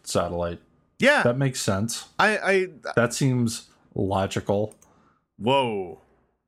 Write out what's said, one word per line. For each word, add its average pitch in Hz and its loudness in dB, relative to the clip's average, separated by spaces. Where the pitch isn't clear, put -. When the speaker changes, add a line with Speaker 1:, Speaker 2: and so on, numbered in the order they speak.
Speaker 1:
satellite. 87 -2
Speaker 2:
Yeah. 262 4
Speaker 1:
That 123 2
makes 135 -2
sense. 104 -2
Speaker 2:
I, 208 2
I 190 0
Speaker 1:
That 117 2
seems 123 0
logical. 101 -2
Speaker 2:
Whoa. 107 -2